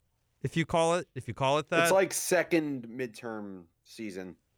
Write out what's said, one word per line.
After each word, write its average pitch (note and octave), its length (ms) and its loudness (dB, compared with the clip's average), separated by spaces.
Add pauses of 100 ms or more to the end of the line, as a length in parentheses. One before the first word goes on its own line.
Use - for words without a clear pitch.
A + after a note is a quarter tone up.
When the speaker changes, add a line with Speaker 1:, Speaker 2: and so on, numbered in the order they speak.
(420)
Speaker 1:
if - 140 -4
you D#3+ 80 2
call E3 300 2
it, F3 220 -2
if B2+ 100 -12
you A2 80 -8
call C#3 240 2
it D#3 120 -4
that. E3+ 120 4
Speaker 2:
It's E3+ 80 4
like F#3+ 240 4
second D#3 720 0
midterm A2 800 -10 (180)
season. F#2 540 -12 (220)